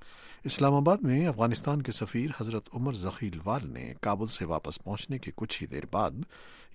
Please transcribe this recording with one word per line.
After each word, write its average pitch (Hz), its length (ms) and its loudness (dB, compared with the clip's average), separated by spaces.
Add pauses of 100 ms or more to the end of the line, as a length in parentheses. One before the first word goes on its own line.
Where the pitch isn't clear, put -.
(440)
اسلام 139 300 4
آباد 151 220 6
میں 147 300 4
افغانستان 123 560 2
کے 127 100 -2
سفیر 123 380 -2 (100)
حضرت 110 340 -4
عمر 131 180 0
ذخیل 92 520 -4
وال 131 260 0
نے 62 300 -8
کابل 101 260 2
سے - 180 -6
واپس 78 400 -4
پہنچنے 104 340 -4
کے - 160 -8
کچھ - 280 -6
ہی - 40 -4
دیر 71 240 -6
بعد 90 200 0 (640)